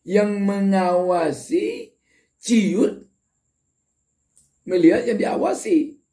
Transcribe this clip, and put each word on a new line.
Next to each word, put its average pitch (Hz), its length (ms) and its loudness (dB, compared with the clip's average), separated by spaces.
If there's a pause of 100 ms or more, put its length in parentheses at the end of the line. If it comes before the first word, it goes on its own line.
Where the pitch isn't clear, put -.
Yang 208 300 0 (100)
mengawasi 185 1500 -2 (480)
ciut 208 640 0 (1600)
melihat 180 400 4
yang 226 160 -2
diawasi. - 800 -2 (120)